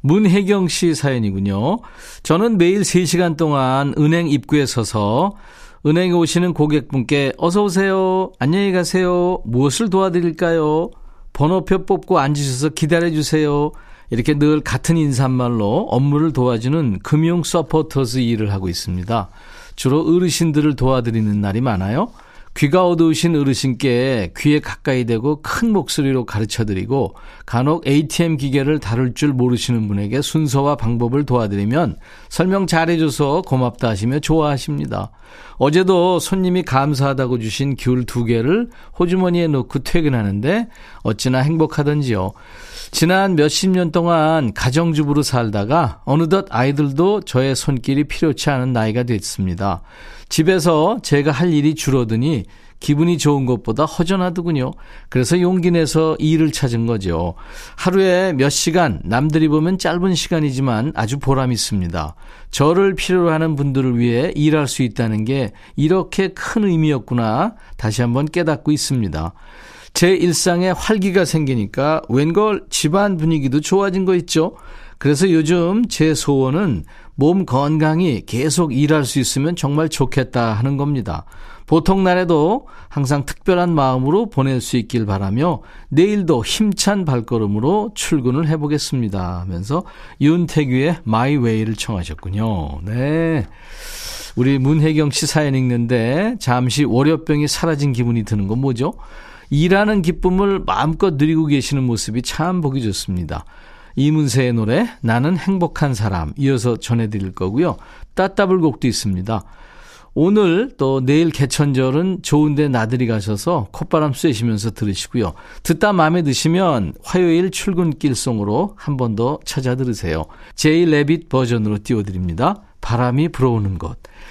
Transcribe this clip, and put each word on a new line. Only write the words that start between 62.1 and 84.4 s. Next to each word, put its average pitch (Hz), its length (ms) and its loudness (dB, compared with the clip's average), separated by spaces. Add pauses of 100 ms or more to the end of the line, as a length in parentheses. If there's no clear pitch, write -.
저를 185 440 2
필요로 180 360 2
하는 160 260 0
분들을 131 420 0
위해 120 360 2
일할 147 340 2
수 - 140 -4
있다는 110 420 -2
게 127 280 -2 (240)
이렇게 185 520 0
큰 - 360 -4
의미였구나 151 920 0 (220)
다시 113 260 -2
한번 120 240 0
깨닫고 156 460 -2
있습니다. 90 600 -2 (640)
제 175 200 4
일상에 175 560 2
활기가 190 540 0
생기니까 135 840 -2
웬걸 170 600 0
집안 190 480 0
분위기도 151 440 0
좋아진 190 440 0
거 185 120 2
있죠. 170 400 -2 (420)
그래서 151 320 2
요즘 175 580 2
제 156 260 2
소원은 139 720 0 (300)
몸 175 320 2
건강히 151 800 0
계속 147 480 0
일할 147 300 2
수 127 160 -2
있으면 139 340 -2
정말 151 340 0
좋겠다 120 640 -2
하는 127 240 -2
겁니다. 135 480 -4 (420)
보통 185 380 2
날에도 180 600 2 (220)
항상 143 360 -2
특별한 175 480 0
마음으로 143 560 2
보낼 135 320 0